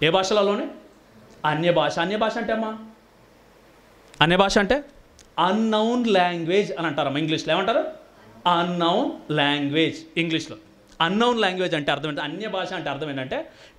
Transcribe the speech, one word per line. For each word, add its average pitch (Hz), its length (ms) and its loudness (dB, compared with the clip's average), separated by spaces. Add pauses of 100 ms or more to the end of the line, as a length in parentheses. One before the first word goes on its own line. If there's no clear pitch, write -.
ఏ 156 40 6
భాషలలోనే? 202 580 2 (800)
అన్య 156 260 2
భాష. 156 280 0
అన్య 185 180 -2
భాష 220 200 -2
అంటే 226 160 -2
అమ్మా, 220 260 -4 (1400)
అన్య 165 140 6
భాష 196 220 4
అంటే 220 260 2 (560)
unknown 220 680 2
language 180 680 2
అని 165 100 -2
అంటారమ్మా 143 320 -2
ఇంగ్లీష్లో. 156 340 -2
ఏమంటారు? 226 320 0 (640)
unknown 175 840 0
language 147 880 0
ఇంగ్లీష్లో. 160 380 -4 (460)
unknown 226 380 2
language 185 340 -2
అంటే 151 160 -2
అర్థం 143 180 -4
ఏంటి? 151 120 -6
అన్య 170 260 -8
భాష 190 260 -6
అంటే 156 160 -6
అర్థం 143 200 -6
ఏంటంటే, 143 400 -6 (300)